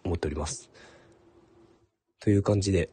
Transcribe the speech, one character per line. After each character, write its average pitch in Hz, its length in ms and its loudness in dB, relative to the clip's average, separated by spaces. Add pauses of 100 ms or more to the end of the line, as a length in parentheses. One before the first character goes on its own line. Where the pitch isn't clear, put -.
思 87 100 -2
っ 82 40 -4
て 78 100 -4
お - 20 -4
り 78 60 -8
ま 76 100 -6
す。 - 240 -12 (1500)
と 107 100 2
い 101 60 6
う 101 60 2
感 104 180 2
じ 98 100 0
で、 87 220 2